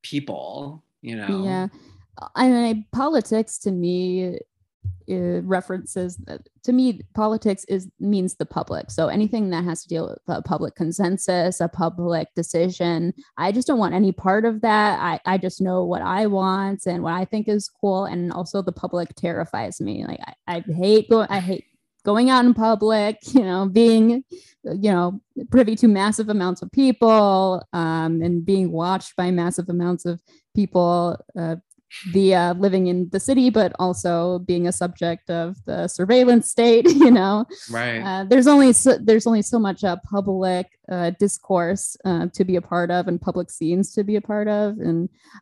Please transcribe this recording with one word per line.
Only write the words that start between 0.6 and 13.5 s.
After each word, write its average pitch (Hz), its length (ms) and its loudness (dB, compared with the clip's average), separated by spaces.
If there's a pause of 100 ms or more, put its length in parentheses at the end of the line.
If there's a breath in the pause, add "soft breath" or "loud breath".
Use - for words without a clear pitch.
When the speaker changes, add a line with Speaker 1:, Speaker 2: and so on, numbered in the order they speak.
Speaker 1:
you 117 140 -12
know? 107 300 -6
Speaker 2:
Yeah. 190 220 -4 (680 soft breath)
I 254 120 2
mean, 233 440 0
politics 233 680 -2
to 202 120 -4
me, 180 680 -4 (720)
uh, 175 320 -4
references, 185 760 -6 (120)
uh, - 80 -12 (260)
to - 80 -2
me, 247 300 2 (120)
politics 214 540 -2
is, 185 220 -6 (100)
means 190 360 -2
the - 100 -6
public. - 460 -8
So 160 160 -2
anything 214 420 -2
that 175 160 -4
has 165 180 -6
to - 60 -20
deal 165 200 -6
with - 100 -16 (180)
a - 40 -8
public 151 340 -6
consensus, 180 840 -2
a 170 80 -2
public 170 680 -4
decision, 170 800 -2 (240 loud breath)
I 175 140 -2